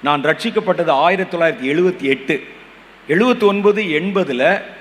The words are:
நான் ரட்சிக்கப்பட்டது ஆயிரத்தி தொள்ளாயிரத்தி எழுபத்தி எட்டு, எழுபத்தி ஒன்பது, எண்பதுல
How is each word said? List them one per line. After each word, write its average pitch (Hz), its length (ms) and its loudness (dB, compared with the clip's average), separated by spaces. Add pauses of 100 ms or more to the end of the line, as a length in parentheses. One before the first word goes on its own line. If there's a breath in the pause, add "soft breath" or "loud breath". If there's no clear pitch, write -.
நான் 143 200 0
ரட்சிக்கப்பட்டது 170 640 -2
ஆயிரத்தி 180 480 0
தொள்ளாயிரத்தி 143 380 0
எழுபத்தி 180 260 0
எட்டு, 135 420 -2 (640)
எழுபத்தி 226 360 2
ஒன்பது, 202 400 2
எண்பதுல 170 760 0 (200)